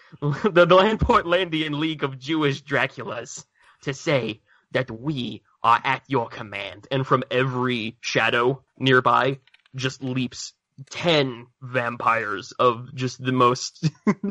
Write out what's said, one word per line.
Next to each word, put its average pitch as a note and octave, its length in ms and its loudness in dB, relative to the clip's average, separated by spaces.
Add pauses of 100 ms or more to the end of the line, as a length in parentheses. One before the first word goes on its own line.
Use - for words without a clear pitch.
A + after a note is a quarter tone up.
<laughs> - 140 -16
the E3 460 4
Land F#3+ 320 6
Portlandian E3+ 800 2
League D#3 240 -4
of C3+ 140 -6
Jewish C#3 460 -2
Draculas B2 840 -6 (380)
to C#3 100 -4
say A#2+ 480 -2 (300)
that B2+ 180 -2
we A#2 540 -8 (200)
are A#2 200 6
at C3 240 -2
your B2 200 -2
command. G2+ 600 -14
And C3+ 160 0
from B2+ 240 2
every B2 720 -2
shadow A#2+ 600 0 (160)
nearby B2+ 600 4 (360)
just C3 280 -6
leaps B2+ 500 -6 (360)
ten C3 580 -2 (140)
vampires A#2 920 -2
of B2 420 0
just B2+ 280 -6
the B2+ 80 -2
most, B2+ 560 2 (440)